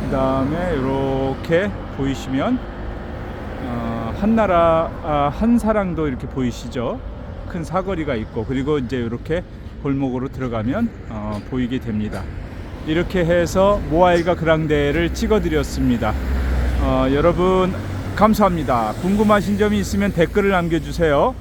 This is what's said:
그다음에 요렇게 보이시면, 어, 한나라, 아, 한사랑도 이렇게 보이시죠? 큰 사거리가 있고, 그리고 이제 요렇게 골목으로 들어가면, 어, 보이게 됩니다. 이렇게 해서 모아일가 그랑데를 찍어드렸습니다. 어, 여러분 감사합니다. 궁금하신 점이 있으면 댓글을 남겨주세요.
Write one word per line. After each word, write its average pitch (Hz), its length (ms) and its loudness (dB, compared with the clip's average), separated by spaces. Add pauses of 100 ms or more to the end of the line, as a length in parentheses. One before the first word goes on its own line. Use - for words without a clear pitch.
그다음에 135 720 0
요렇게 135 920 0 (260)
보이시면, 139 640 -2 (1040)
어, 117 560 -6
한나라, 175 720 4 (120)
아, 147 320 0
한사랑도 214 720 2
이렇게 135 200 -4
보이시죠? 127 760 -4 (480)
큰 170 160 -6
사거리가 160 520 -2
있고, 110 280 -4
그리고 135 340 0
이제 127 220 -2
요렇게 120 420 -4 (400)
골목으로 135 460 -2
들어가면, 131 640 -2 (180)
어, 107 400 -6
보이게 127 320 -2
됩니다. 107 420 -4 (640)
이렇게 170 380 0
해서 175 640 2
모아일가 175 460 4
그랑데를 160 800 2
찍어드렸습니다. 139 1000 2 (680)
어, 131 300 2
여러분 180 600 4 (440)
감사합니다. 170 800 4
궁금하신 202 600 2
점이 208 220 2
있으면 196 340 0
댓글을 196 380 2
남겨주세요. 165 920 2